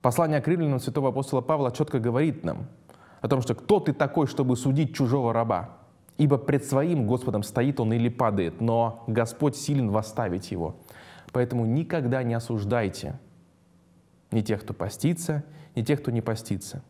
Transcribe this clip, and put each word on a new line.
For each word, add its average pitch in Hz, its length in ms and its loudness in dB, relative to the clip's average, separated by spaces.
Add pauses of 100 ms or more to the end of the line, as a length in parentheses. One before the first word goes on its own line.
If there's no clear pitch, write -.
Послание 151 400 2
к 120 60 -2
римлянам 156 320 2
святого 135 300 0
апостола 131 320 0
Павла 139 300 0
четко 139 280 0
говорит 127 440 0
нам - 220 -4 (560)
о 127 80 -2
том, 131 120 4
что 120 120 -2
«кто 202 260 4
ты 143 140 0
такой, 147 320 2
чтобы 127 320 0
судить 135 380 2
чужого 123 360 2
раба? 113 460 0 (380)
Ибо 143 220 4
пред 143 260 0
своим 139 440 2
Господом 110 340 0
стоит 127 380 0
он 110 120 2
или 117 160 2
падает, 104 540 0
но 117 460 0
Господь 117 480 0
силен 135 340 -2
восставить 101 600 -2
его». 82 240 -6 (560)
Поэтому 123 340 0
никогда 131 560 0
не 117 140 -2
осуждайте 113 840 -2 (1120)
ни 110 100 2
тех, 104 200 -2
кто - 140 -10
постится, 151 680 -2 (320)
ни 120 60 -2
тех, 143 200 0
кто 131 100 -4
не 117 100 0
постится. 113 680 -6